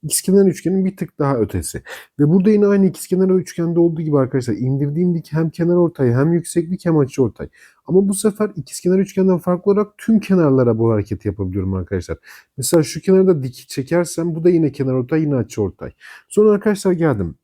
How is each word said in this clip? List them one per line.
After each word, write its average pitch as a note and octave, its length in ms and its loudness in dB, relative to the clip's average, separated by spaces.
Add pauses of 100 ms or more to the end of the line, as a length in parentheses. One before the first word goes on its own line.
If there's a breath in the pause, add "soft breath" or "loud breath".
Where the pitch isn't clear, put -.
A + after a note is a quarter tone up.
İkizkenar G3 440 2
üçgenin F#3 380 -2
bir F#3+ 120 -4
tık - 220 -10
daha C3+ 200 0
ötesi. G2 440 -4 (360 loud breath)
Ve D3 100 2
burada F#3+ 220 4
yine G#3 160 4
aynı G3+ 200 4
ikizkenar F#3 440 0
üçgende E3+ 500 -2
olduğu E3+ 220 0
gibi D3+ 160 0
arkadaşlar B2+ 360 0
indirdiğim C#3+ 600 -2
dik D#3+ 180 -8
hem D#3+ 180 -2
kenar F3 260 0
ortay D#3+ 360 2
hem C#3 200 2
yükseklik E3+ 520 -4
hem E3 140 2
açı C3+ 240 0
ortay. G2+ 260 -4 (380 soft breath)
Ama F#3+ 220 2
bu G3+ 60 0
sefer G#3 420 -2
ikizkenar F3+ 420 -2
üçgenden F#3+ 400 0
farklı F3+ 340 -2
olarak G3+ 260 -2
tüm A3+ 220 2
kenarlara C3+ 580 2
bu A2+ 120 2
hareketi G#2+ 380 -4
yapabiliyorum F#2+ 460 -4
arkadaşlar. F#2 440 -6 (380 loud breath)
Mesela D#3 260 0
şu - 180 -6
kenarda F#3+ 420 2
dik B2+ 260 -10
çekersem E3 680 -4
bu D#3+ 100 -8
da F3+ 60 6
yine E3 220 2
kenar C3 200 -4
ortay, C3 280 -2
yine D3+ 140 0
açı A2+ 280 -4
ortay. - 300 -6 (360 loud breath)
Sonra G#3+ 220 4
arkadaşlar G3+ 420 0
geldim. B2+ 520 0